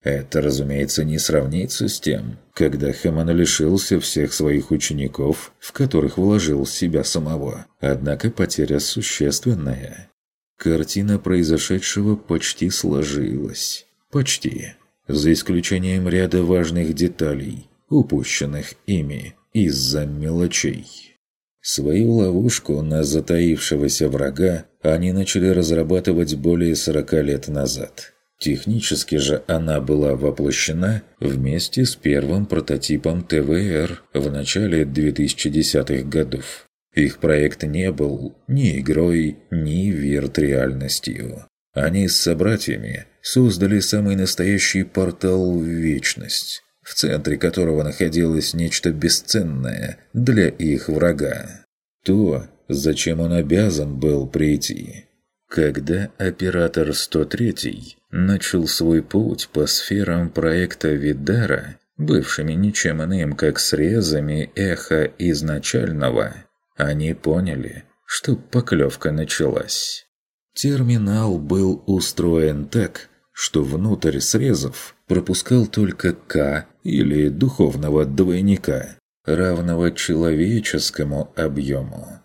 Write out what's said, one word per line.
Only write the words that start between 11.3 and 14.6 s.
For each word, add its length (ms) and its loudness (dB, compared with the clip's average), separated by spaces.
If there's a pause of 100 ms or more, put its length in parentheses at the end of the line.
почти 520 -2
сложилась. 1160 -4 (260)
Почти. 600 -2 (340)